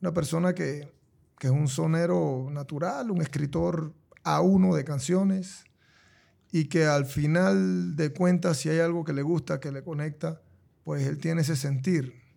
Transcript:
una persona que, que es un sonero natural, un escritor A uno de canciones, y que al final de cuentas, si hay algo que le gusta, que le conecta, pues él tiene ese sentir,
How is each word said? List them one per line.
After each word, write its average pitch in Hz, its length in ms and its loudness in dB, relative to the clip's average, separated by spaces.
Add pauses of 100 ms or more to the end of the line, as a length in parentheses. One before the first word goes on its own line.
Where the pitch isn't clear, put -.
una 180 120 -4
persona 165 420 0
que, 147 380 -6 (480)
que 135 80 0
es 127 40 4
un 147 140 4
sonero 160 840 0
natural, 165 580 -4
un 175 100 0
escritor 156 720 -2 (300)
A 156 180 2
uno 185 340 6
de 143 100 0
canciones, 185 800 -2 (880)
y 160 140 2
que 160 180 2
al 143 220 4
final 180 920 2
de 151 160 0
cuentas, 180 460 2
si 160 100 -4
hay 160 100 2
algo 170 240 0
que 156 100 -4
le 139 100 -2
gusta, 151 360 -2
que 139 140 -8
le 135 100 -10
conecta, 156 580 -6 (440)
pues 143 200 -4
él 147 140 -2
tiene 165 220 0
ese 156 160 0
sentir, 139 580 -2 (220)